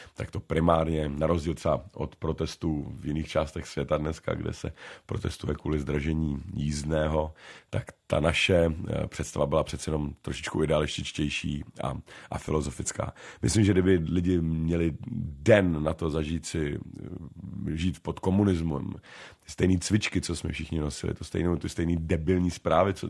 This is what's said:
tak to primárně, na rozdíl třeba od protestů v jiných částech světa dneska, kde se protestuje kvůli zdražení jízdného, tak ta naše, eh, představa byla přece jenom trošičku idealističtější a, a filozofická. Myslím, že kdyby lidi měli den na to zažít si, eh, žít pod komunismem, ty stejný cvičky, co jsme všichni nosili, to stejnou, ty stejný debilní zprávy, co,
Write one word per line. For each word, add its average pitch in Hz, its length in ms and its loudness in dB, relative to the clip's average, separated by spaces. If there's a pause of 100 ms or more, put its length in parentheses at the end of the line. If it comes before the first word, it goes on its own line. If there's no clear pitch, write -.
(140)
tak - 160 -8
to - 100 -8
primárně, 80 680 2
na 73 180 0
rozdíl 80 280 2
třeba 71 300 0 (100)
od - 220 -8
protestů 78 840 -4
v 69 60 -10
jiných 76 220 -2
částech 80 380 -2
světa 76 300 0
dneska, 80 380 -2
kde 80 180 -4
se 80 200 -8 (340)
protestuje - 480 -4
kvůli 78 260 -2
zdražení 73 640 -2 (120)
jízdného, 78 800 0 (360)
tak - 140 -2 (220)
ta - 140 0
naše, 85 520 4 (160)
eh, 73 180 -2
představa - 400 -2
byla 76 180 2
přece - 260 -8
jenom 73 200 -2 (120)
trošičku 73 400 -4
idealističtější 73 1000 -2 (180)
a, 69 120 -2 (360)
a - 80 -4
filozofická. - 760 -4 (300)
Myslím, 110 220 4
že 101 80 8
kdyby 92 360 6
lidi 90 320 2
měli 82 520 2 (500)
den 90 400 6
na 78 120 0
to 82 160 -2
zažít 78 360 -2
si, 73 320 -2 (220)
eh, - 760 -8
žít 85 240 -2
pod - 180 -6
komunismem, 90 720 2 (520)
ty - 80 -16
stejný 92 260 4
cvičky, 95 420 0
co 85 160 -2
jsme 82 160 -4
všichni 80 280 -4
nosili, 80 340 -4
to - 100 -12
stejnou, 87 320 0
ty - 120 -4
stejný 85 320 0
debilní 85 500 2
zprávy, 87 440 4
co, - 160 -6